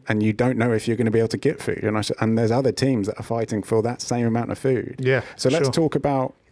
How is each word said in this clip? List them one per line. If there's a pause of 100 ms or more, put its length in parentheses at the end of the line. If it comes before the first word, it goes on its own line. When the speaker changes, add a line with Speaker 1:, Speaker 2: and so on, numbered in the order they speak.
Speaker 1:
And
you
don't
know
if
you're
gonna
be
able
to
get
food.
And
I
s-, (100)
and
there's
other
teams
that
are
fighting
for
that
same
amount
of
food.
Speaker 2:
Yeah, (140)
Speaker 1:
So
let's
Speaker 2:
sure.
Speaker 1:
talk
about, (180)